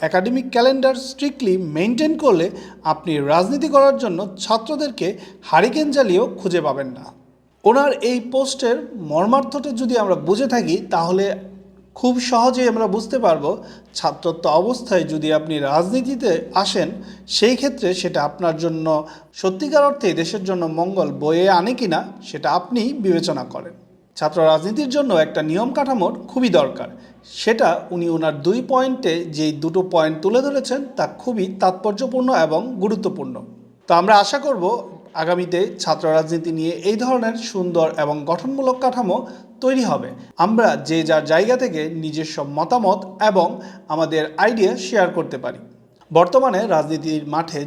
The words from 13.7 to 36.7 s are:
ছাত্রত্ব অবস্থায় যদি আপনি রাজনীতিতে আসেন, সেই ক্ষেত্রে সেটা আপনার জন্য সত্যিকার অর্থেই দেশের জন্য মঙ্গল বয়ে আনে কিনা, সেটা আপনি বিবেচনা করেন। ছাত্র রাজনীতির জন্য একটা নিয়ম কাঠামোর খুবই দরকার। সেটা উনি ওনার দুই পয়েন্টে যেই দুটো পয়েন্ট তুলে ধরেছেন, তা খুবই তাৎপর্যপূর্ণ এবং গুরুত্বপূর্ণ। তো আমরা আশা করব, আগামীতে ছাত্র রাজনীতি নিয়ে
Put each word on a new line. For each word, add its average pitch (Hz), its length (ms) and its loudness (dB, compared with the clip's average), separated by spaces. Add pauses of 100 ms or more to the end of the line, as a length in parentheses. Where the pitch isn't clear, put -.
ছাত্রত্ব 165 560 -2
অবস্থায় 185 540 2
যদি 156 280 -2
আপনি 156 260 0
রাজনীতিতে 190 960 0
আসেন, 185 340 0 (380)
সেই 240 300 2
ক্ষেত্রে 233 380 -2
সেটা 170 280 -2
আপনার 160 340 -2
জন্য 160 500 -2 (280)
সত্যিকার 277 500 2
অর্থেই 277 280 0
দেশের 165 320 -4
জন্য 185 220 -2
মঙ্গল 165 440 -2
বয়ে 160 400 2
আনে 190 240 2
কিনা, 185 300 -2 (180)
সেটা 151 280 -4
আপনি 214 300 0
বিবেচনা 175 640 -2
করেন। - 280 -14 (440)
ছাত্র 160 260 0
রাজনীতির 185 460 2
জন্য 262 260 0
একটা 156 280 2
নিয়ম 196 300 -2
কাঠামোর 254 400 0 (160)
খুবই 254 200 0
দরকার। 147 400 0 (440)
সেটা 214 480 2 (100)
উনি 170 180 -4
ওনার 160 340 -2
দুই 214 260 0
পয়েন্টে 254 560 0
যেই 151 280 -2
দুটো 165 300 -2
পয়েন্ট 160 400 0
তুলে 226 200 2
ধরেছেন, 277 420 -2 (120)
তা - 100 -2
খুবই 220 400 -6 (140)
তাৎপর্যপূর্ণ 240 760 0
এবং 175 460 0
গুরুত্বপূর্ণ। 143 600 -4 (440)
তো 170 80 4
আমরা 196 220 6
আশা 277 220 4
করব, 226 520 -2 (240)
আগামীতে 175 640 -2
ছাত্র 156 340 0
রাজনীতি 160 400 0
নিয়ে 160 180 -2